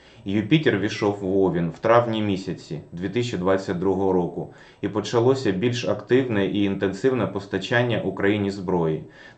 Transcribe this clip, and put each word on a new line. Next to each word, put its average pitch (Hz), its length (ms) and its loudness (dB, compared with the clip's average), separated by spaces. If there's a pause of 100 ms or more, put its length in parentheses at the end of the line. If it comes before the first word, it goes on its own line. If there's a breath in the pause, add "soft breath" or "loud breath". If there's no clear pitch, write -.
(260 soft breath)
Юпітер 107 540 2
війшов 101 420 0
в 95 160 0
Овін 85 320 2
в - 100 -12
травні 113 420 2
місяці 90 600 -4 (100)
дві 90 180 -6
тисячі 117 280 -2
двадцять 92 420 0
другого 95 340 2
року, 85 400 -2 (280 loud breath)
і 104 60 -4
почалося 113 640 2
більш 113 360 0
активне 110 580 2
і 101 180 0
інтенсивне 98 640 0
постачання 104 720 -2
Україні 98 500 0
зброї. 87 520 -2 (340 loud breath)